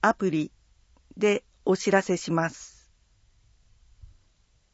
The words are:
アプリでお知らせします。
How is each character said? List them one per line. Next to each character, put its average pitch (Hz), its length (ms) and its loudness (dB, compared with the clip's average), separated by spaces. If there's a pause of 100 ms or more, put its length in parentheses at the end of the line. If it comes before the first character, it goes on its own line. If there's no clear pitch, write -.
ア 214 120 4
プ 190 160 -2
リ 151 220 -2 (640)
で 202 300 0 (180)
お 185 140 2
知 - 140 -2
ら 196 100 4
せ 180 160 -2
し - 140 -6
ま 160 180 0
す。 - 420 -20 (1800)